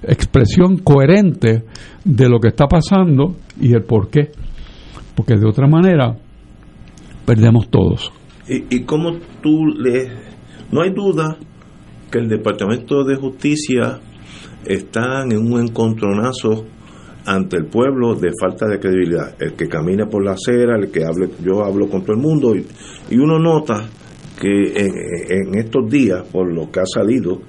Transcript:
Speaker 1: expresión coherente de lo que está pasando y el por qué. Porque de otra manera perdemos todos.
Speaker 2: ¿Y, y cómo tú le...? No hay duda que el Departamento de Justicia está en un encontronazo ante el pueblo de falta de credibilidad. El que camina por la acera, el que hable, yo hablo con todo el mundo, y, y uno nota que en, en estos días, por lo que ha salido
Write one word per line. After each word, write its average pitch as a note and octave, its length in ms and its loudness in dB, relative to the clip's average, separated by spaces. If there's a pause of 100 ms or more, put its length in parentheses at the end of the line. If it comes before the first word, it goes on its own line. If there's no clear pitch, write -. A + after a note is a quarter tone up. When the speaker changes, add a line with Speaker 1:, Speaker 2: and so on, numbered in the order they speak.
Speaker 1:
expresión F3+ 720 4
coherente C#3 840 4 (400)
de B2+ 260 4
lo A#2+ 100 4
que A#2 100 4
está C#3 180 0
pasando E3+ 680 2 (240)
y A#2+ 140 4
el A2+ 100 2
por G#2+ 260 0
qué. D3 220 0 (840)
Porque A2 200 2
de G#2 120 4
otra C3 200 2
manera D#3 480 4 (1080)
perdemos A2+ 440 4
todos. F2+ 420 0 (360)
Speaker 2:
¿Y, B2 280 -4
y B2 80 -2
cómo E3 300 -4 (280)
tú D#3 240 2
le...? B2+ 640 -2 (420)
No C#3+ 120 0
hay F#3+ 100 0
duda D#3+ 420 -2 (760)
que A#2 80 -2
el A#2 100 -4
Departamento A2 760 -2
de C3+ 120 0
Justicia C3 840 -4 (680)
está B2+ 580 -4
en A#2 140 -2 (140)
un A#2+ 100 0
encontronazo A2 1040 -2 (600)
ante F#2+ 320 -2
el D#2 80 -4
pueblo A#2+ 500 0
de F2 140 -2 (100)
falta F#2+ 280 -4
de G2+ 120 -2
credibilidad. E2+ 600 -2
El D2 140 -6
que D#2+ 140 -6
camina F2 380 -2
por G#2+ 180 -4
la G2 100 -2
acera, A#2+ 440 0
el G2 140 -4
que E2 120 -2
hable, E2 260 -2 (140)
yo F#2+ 220 0
hablo G2 240 -2
con F#2+ 140 -4
todo G#2+ 100 -2
el A2 80 -2
mundo, C#3 340 0
y, E2+ 100 -6 (440)
y A2+ 80 0
uno D#3 220 2
nota D#3 440 0 (560)
que - 100 -2
en, G2+ 440 0 (360)
en F#2+ 300 -2
estos A2+ 300 -2
días, A2 320 0 (100)
por F2+ 220 -2
lo D#2 180 -6
que - 100 -4
ha F#2 40 0
salido G2+ 640 -2